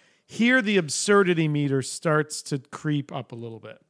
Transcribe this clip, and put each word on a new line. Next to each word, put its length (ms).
here 360
the 160
absurdity 720
meter 340
starts 600
to 160
creep 540
up 180
a 40
little 240
bit. 200